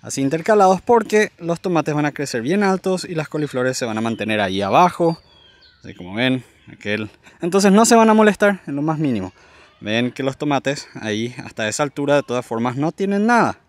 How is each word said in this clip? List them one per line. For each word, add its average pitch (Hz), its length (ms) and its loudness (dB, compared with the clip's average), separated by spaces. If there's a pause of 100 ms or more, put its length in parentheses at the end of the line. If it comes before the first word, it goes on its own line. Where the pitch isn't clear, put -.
así 117 220 -6
intercalados, 185 580 2
porque 214 560 2
los 170 240 -6
tomates 160 340 -2
van 151 120 0
a 143 60 -2
crecer 135 280 -6
bien 175 220 0
altos 190 420 0
y 185 100 -10
las 156 140 -6
coliflores 131 480 -2
se - 80 -4
van 110 140 -4
a - 20 -2
mantener 110 400 -2
ahí 95 220 -2
abajo, 165 560 2 (600)
así 95 120 -18
como 90 220 -16
ven, 127 280 0 (300)
aquel. 107 380 -6 (320)
Entonces 190 300 2
no 214 120 6
se 240 100 4
van 226 140 6
a 220 60 6
molestar 208 520 2
en 143 80 -6
lo 143 60 -4
más 156 180 -2
mínimo. 113 360 -2 (460)
Ven 117 320 -2
que - 100 -10
los 131 160 -4
tomates 139 560 -2
ahí 110 500 -6
hasta - 240 -6
esa 107 140 -4
altura 143 320 -2
de 143 80 4
todas 123 240 -6
formas 120 300 -4
no 151 140 -2
tienen 202 360 -2
nada. 220 320 2 (100)